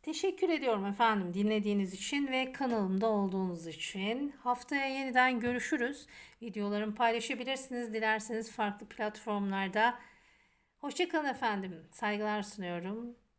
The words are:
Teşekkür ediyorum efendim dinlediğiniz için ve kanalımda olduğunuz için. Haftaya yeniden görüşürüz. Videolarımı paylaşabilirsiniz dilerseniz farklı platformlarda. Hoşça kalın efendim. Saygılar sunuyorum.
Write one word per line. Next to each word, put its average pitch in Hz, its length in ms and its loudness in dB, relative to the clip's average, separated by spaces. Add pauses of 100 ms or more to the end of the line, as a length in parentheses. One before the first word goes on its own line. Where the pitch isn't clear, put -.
Teşekkür 359 460 0
ediyorum 247 380 2
efendim 202 480 2
dinlediğiniz 208 600 2
için 285 320 -2
ve 262 260 0
kanalımda 220 540 2
olduğunuz 190 600 0
için. 208 640 -4
Haftaya 269 560 0
yeniden 254 540 4
görüşürüz. 247 680 0 (360)
Videolarımı 208 520 -2
paylaşabilirsiniz 240 1000 0
dilerseniz 220 580 0
farklı 202 360 -2
platformlarda. 208 1080 0 (800)
Hoşça 311 300 0
kalın 302 200 0
efendim. 196 600 -2
Saygılar 208 520 0
sunuyorum. 196 760 -6 (220)